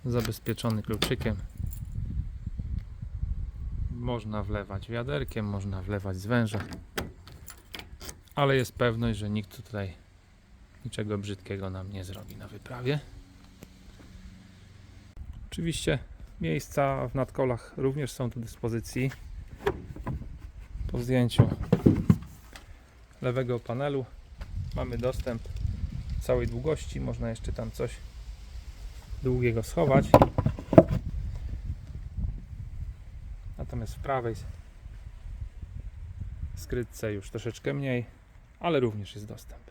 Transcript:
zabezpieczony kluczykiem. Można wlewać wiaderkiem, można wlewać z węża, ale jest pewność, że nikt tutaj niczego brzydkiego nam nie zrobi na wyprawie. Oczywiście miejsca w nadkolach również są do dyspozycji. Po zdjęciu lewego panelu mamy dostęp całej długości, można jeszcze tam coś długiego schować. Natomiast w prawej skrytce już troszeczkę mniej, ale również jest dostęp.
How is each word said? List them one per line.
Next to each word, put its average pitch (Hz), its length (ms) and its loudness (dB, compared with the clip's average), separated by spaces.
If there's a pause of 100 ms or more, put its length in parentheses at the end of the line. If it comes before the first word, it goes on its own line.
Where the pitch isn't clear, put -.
zabezpieczony 113 760 0
kluczykiem. 110 540 2 (2500)
Można 107 520 -2
wlewać 98 460 -2
wiaderkiem, 120 560 -2
można 98 360 -2
wlewać 98 360 -2
z 95 80 -6
węża, 113 340 4 (1800)
ale 139 200 6
jest 127 200 2
pewność, 117 440 4
że 104 100 -2
nikt 104 260 -2
tutaj 101 380 -6 (920)
niczego 107 320 -2
brzydkiego 98 520 -4
nam 95 220 -6
nie 98 120 -6
zrobi 95 320 -10
na 104 120 -12
wyprawie. 123 520 0 (2500)
Oczywiście 160 480 2 (420)
miejsca 139 680 2
w - 80 -6
nadkolach 127 640 2
również 135 340 2
są 123 180 0
do 123 100 -4
dyspozycji. 117 720 0 (1800)
Po 123 80 0
zdjęciu 123 500 6 (1700)
lewego 123 380 2
panelu 135 460 0 (720)
mamy 127 220 0
dostęp 120 440 0 (800)
całej 123 260 4
długości, 135 540 0
można 117 280 -2
jeszcze - 240 -4
tam 113 180 -4
coś - 240 -2 (1300)
długiego 123 400 4
schować. 139 420 6 (3500)
Natomiast - 380 -4
w - 40 -10
prawej 120 360 0 (2250)
skrytce 113 580 -4
już 98 160 -6
troszeczkę 120 440 -4
mniej, 131 320 0 (540)
ale 165 200 4
również 104 360 0
jest 107 120 -10
dostęp. - 440 -14